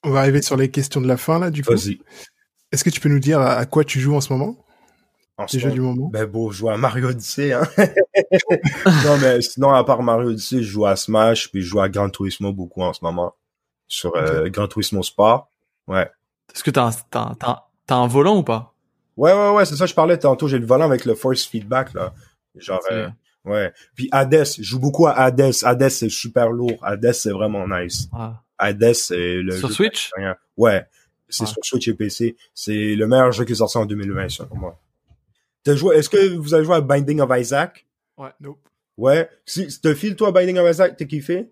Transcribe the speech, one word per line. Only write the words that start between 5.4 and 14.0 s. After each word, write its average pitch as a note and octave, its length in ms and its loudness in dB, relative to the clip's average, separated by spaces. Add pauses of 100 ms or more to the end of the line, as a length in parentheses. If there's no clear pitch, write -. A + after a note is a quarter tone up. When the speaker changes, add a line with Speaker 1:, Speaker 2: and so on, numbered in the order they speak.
Speaker 1:
Les - 40 -12
Speaker 2:
ce C3 100 -4
Speaker 1:
jeux C3 120 0
du B2+ 100 -2
Speaker 2:
moment, B2+ 160 -2
Speaker 1:
moment. C3+ 140 -4
Speaker 2:
ben, G#2+ 160 -4
bon, G#2+ 240 -4
je F#2+ 80 -12
joue A2+ 120 -2
à G#2+ 60 -2
Mario B2 320 -2
Odyssey, B2+ 440 -4
hein. B2 100 0 (140)
<laughs> F3+ 1300 2
Non, D3 160 6
mais B2+ 220 4
sinon, C#3 300 2
à B2+ 120 6
part B2 180 2
Mario A#2+ 280 0
Odyssey, A2+ 320 -4
je G#2+ 80 -4
joue G#2 160 0
à F#2+ 100 2
Smash, A2 540 2
puis G2 120 -4
je F2+ 40 -6
joue G2 140 -2
à F#2+ 80 2
Gran G2+ 220 -2
Turismo G2 420 -6
beaucoup F#2 300 -10
en F2 100 -2
ce - 100 -14
moment. F2 320 -4 (540)
Sur, - 220 -6